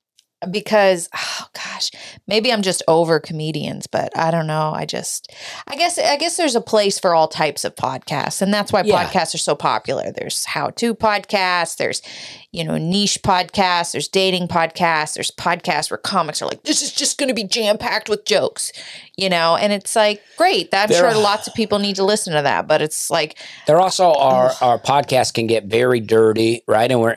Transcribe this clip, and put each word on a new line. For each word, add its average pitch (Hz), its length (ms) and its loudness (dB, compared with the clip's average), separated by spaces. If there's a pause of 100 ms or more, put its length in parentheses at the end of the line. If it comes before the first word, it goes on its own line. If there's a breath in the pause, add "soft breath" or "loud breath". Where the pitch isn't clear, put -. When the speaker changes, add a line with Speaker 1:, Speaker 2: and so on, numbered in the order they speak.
(500)
Speaker 1:
because, 196 640 2
oh - 400 -8
gosh, - 380 -8 (340 loud breath)
maybe 220 260 2
I'm 214 100 0
just 190 260 0
over 165 320 4
comedians, 156 640 -6
but - 320 -4
I 165 140 2
don't 160 160 -2
know. 156 260 -2
I 151 120 -6
just, - 460 -8 (360 loud breath)
I 294 80 -10
guess, 339 240 0
I 285 160 2
guess 330 200 -2
there's 294 200 0
a 220 40 2
place 208 380 2
for 175 160 2
all 160 140 4
types 156 360 -2
of - 120 -8
podcasts, - 640 -4
and 196 100 2
that's 208 200 0
why 196 100 2
Speaker 2:
Yeah. 180 260 2
Speaker 1:
podcasts 170 260 -2
are 165 40 -6
so 156 160 0
popular. 131 560 -2
There's - 360 -8
how-to 214 500 -2
podcasts, 185 800 0
there's, - 260 -4 (480 loud breath)
you 170 140 -6
know, 156 120 -2
niche 185 460 0
podcasts, 180 680 0
there's - 160 -6
dating 185 400 0
podcasts, 165 640 0
there's - 160 -6
podcasts 170 640 -2
where - 40 -6
comics 165 460 -4
are - 40 -6
like, - 180 -8
"This 311 180 0
is - 100 -8
just - 260 -4
gonna 277 160 0
be 233 100 -4
jam-packed 214 640 -2
with 208 160 -2
jokes," - 460 0 (440 loud breath)
you 190 140 -2
know, 165 260 2
and 208 160 0
it's 202 240 -4
like, 208 240 2 (160)
great. 320 360 2
I'm 202 160 2
Speaker 2:
There 170 100 4
Speaker 1:
sure 180 80 6
Speaker 2:
are 226 100 4
Speaker 1:
lots 208 300 2
of - 80 -12
people 208 240 0
need 202 180 -2
to 196 80 0
listen 190 300 0
to 147 80 2
that, 113 240 0
but 156 160 2
it's - 280 -4
like 156 280 -2 (300 loud breath)
Speaker 2:
There 156 120 6
also 185 320 4
are, 131 380 4
Speaker 1:
Ugh. 131 100 -4
Speaker 2:
our 120 180 4
podcasts 135 540 2
can 113 140 -2
get 110 200 0
very 120 340 2
dirty, 110 640 2
right? 110 240 2
And 123 100 4
we're, 113 160 2